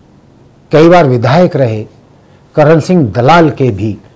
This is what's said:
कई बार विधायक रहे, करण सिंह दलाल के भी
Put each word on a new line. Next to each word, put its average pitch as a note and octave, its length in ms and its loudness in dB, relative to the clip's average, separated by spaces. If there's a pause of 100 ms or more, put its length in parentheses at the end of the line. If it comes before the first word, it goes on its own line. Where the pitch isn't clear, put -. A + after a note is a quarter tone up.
(720)
कई D#3+ 180 4
बार F3 160 4
विधायक C3 500 0
रहे, A2+ 280 -4 (720)
करण D#3 240 2
सिंह D#3+ 320 -2
दलाल D3+ 380 2
के B2 220 -4
भी G2+ 260 -8 (180)